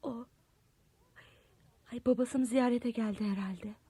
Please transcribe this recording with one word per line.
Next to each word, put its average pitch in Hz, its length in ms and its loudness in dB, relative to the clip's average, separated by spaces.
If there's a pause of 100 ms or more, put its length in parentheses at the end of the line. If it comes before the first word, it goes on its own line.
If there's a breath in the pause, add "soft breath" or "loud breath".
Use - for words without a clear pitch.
O. 247 240 -8 (1700 soft breath)
Ay, 240 140 -10
babasını 254 400 2
ziyarete 247 460 2
geldi 214 320 -2
herhalde. 196 520 -4 (140)